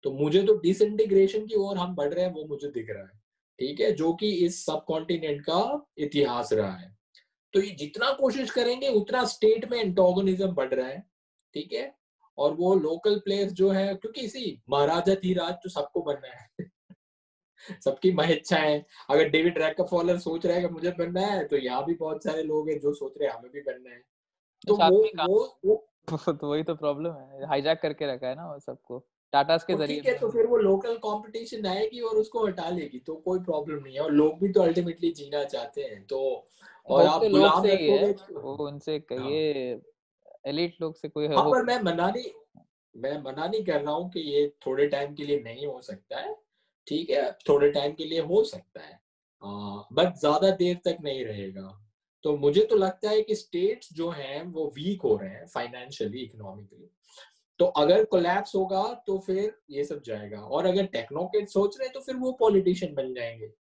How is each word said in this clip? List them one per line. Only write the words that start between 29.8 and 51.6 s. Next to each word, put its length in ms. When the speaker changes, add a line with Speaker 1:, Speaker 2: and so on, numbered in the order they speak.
Speaker 1:
ठीक 100
है, 60
Speaker 2:
बना 80
Speaker 1:
तो 80
Speaker 2:
है। 60
Speaker 1:
फिर 120
वो 120
local 400
competition 680
आएगी 340
और 160
उसको 320
हटा 220
लेगी, 300
तो 160
कोई 240
problem 440
नहीं 100
है। 80
और 100
लोग 280
भी 120
तो 80
ultimately 540
जीना 300
चाहते 380
हैं, 240
तो, 420
और 180
Speaker 2:
होप 80
Speaker 1:
आप 100
Speaker 2:
तो 80
लोग 100
Speaker 1:
गुलाम 280
Speaker 2:
से 80
ही 140
है, 200
Speaker 1:
रखोगे 40
तो 260
Speaker 2:
वो 280
उनसे 320
क-, 140
Speaker 1:
हाँ। 160
Speaker 2:
ये 520
elite 360
लोग 140
से 140
कोई 180
Speaker 1:
हाँ, 160
Speaker 2:
होप 100
Speaker 1:
पर 100
मैं 180
मना 280
नहीं, 520
मैं 260
मना 240
नहीं 160
कर 180
रहा 120
हूँ 180
कि 80
ये 340
थोड़े 200
time 280
के 80
लिए 160
नहीं 260
हो 160
सकता 380
है, 160
ठीक 220
है, 220
थोड़े 400
time 220
के 120
लिए 160
हो 220
सकता 380
है, 180
आ, 380
but 280
ज्यादा 300
देर 340
तक 160
नहीं 240
रहेगा। 520